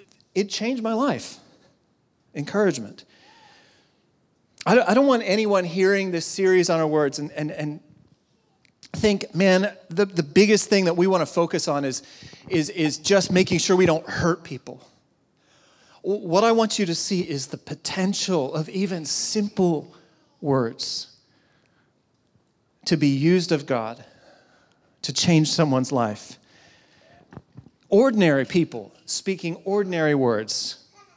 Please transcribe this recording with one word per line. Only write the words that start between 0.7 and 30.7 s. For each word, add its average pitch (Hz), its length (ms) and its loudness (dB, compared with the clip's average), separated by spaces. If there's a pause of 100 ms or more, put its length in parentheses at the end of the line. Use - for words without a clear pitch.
my 226 100 -4
life. 220 440 -4 (960)
Encouragement. 143 720 -4 (1600)
I 185 100 4
don't, 247 140 4
I 202 40 2
don't 277 140 4
want 240 180 2
anyone 202 380 2
hearing 190 480 0
this 165 140 -4
series 185 440 2
on 165 120 2
our 160 60 2
words 151 300 0
and, 147 140 -8
and, 151 180 -6
and 151 300 -8 (1120)
think, - 400 -2
"Man, 190 380 2 (180)
the, 185 160 -2
the 180 160 -2
biggest 190 480 4
thing 196 160 4
that 170 100 0
we 180 120 2
wanna 180 180 2
focus 165 440 -2
on 143 160 -2
is, 131 180 -6 (460)
is, 160 220 -2
is 156 260 -2
just 190 340 2
making 180 280 2
sure 185 180 2
we 185 80 4
don't 160 220 0
hurt - 360 -2
people." 131 420 -16 (1160)
W-, 202 220 -4
what 180 180 2
I 226 80 4
want 226 260 2
you 208 80 0
to 170 100 -2
see 180 260 -2
is 143 260 -6
the - 100 -10
potential 185 960 -4
of 160 160 -4
even 185 360 -4
simple 180 880 -2 (440)
words - 800 -4 (1700)
to 175 100 0
be 147 120 2
used 165 440 2
of 147 140 -2
God 117 400 -6 (960)
to - 100 -8
change 156 400 2
someone's 135 400 0
life. 113 460 -4 (1500)
Ordinary 196 540 4
people 147 480 -2 (120)
speaking 175 500 -6 (100)
ordinary 185 480 0
words. 117 720 -2 (320)